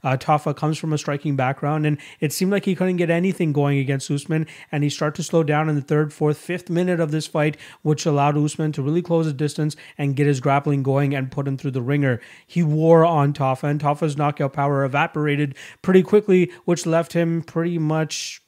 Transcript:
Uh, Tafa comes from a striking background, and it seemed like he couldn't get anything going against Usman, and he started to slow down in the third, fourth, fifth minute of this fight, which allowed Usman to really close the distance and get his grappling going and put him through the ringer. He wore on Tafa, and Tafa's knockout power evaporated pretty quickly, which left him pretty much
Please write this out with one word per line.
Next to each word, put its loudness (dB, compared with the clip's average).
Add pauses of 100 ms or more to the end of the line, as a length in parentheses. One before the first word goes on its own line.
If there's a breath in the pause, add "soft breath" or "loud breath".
Uh, 0
Tafa 0
comes -2
from -4
a -2
striking -4
background, -2
and 0 (220 loud breath)
it -2
seemed -2
like -2
he 0
couldn't 0
get 0
anything 0
going 2
against -4
Usman, -2 (260 loud breath)
and -2
he 0
started -4
to -8
slow 0
down 0
in 0
the -2
third, 0
fourth, -2
fifth -8
minute 0
of 0
this -2
fight, -2 (260 loud breath)
which 0
allowed 2
Usman 0
to -6
really 0
close 0
the -2
distance -2 (220 loud breath)
and 0
get 4
his 2
grappling 0
going 0
and -6
put -4
him -4
through -6
the -4
ringer. 0 (260 loud breath)
He -2
wore 6
on 2
Tafa, -2
and 0
Tafa's -2
knockout -2
power 0
evaporated 0 (280 loud breath)
pretty 6
quickly, 4 (140 loud breath)
which -2
left 0
him 0
pretty -4
much -4